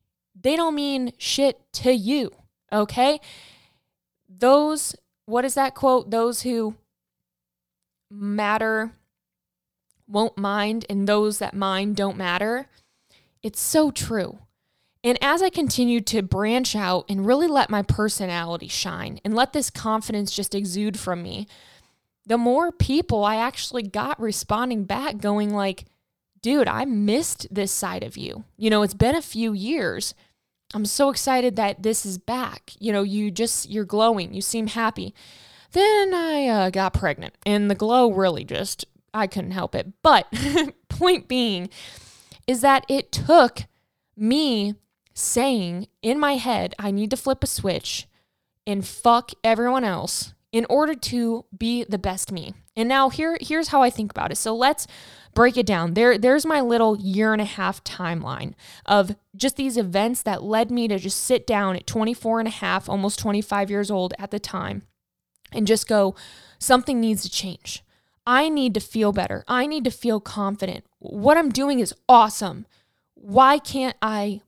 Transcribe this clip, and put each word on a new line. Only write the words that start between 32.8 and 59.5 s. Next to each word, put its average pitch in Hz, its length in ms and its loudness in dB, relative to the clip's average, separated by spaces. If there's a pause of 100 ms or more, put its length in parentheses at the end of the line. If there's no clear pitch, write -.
know, 202 80 2
you 208 300 -2
just, 226 380 -4
you're 208 140 -4
glowing. 208 500 2
You 190 80 -6
seem 220 260 -4
happy." 214 460 -4 (580)
Then 403 420 4
I, 320 340 0
uh, 202 220 2
got 190 240 -2
pregnant 147 400 -6 (120)
and 208 240 2
the 196 60 2
glow 233 360 4
really 185 320 0
just, - 420 -6 (280)
I 214 140 -2
couldn't 185 240 -6
help 185 240 -6
it. - 120 -4 (140)
But 277 300 4 (460)
<laughs> - 120 -20
point 359 380 2
being 220 420 -2 (800)
is 247 140 0
that 269 260 4
it - 240 -2
took - 540 4 (500)
me 220 600 0 (400)
saying 208 720 -2 (160)
in 262 160 0
my 285 160 2
head, 220 420 -2
"I 208 140 -4
need 202 180 -2
to 254 80 -2
flip 269 260 -2
a - 40 -2
switch - 600 -4 (600)
and 196 180 -4
fuck 240 460 2 (120)
everyone 240 400 2
else - 520 -6 (160)
in 226 160 0
order 302 280 2
to 233 500 -2 (100)
be 240 280 -2
the 202 160 -4
best 190 320 -6
me." 190 220 -10 (220)
And 226 140 0
now 269 200 4
here, 311 300 -2
here's 311 280 -2
how 277 160 4
I 247 80 6
think 214 180 -6
about - 220 -4
it. 214 60 -6
So 226 180 -4
let's 262 320 0 (480)
break 240 220 4
it 226 100 2
down. 170 260 0
There, 233 240 6
there's 254 280 4
my 311 140 2
little 233 380 2
year 208 360 0
and 214 80 0
a 208 40 0
half 196 380 -4
timeline 165 720 -6 (320)
of 202 280 4 (200)
just 240 220 -2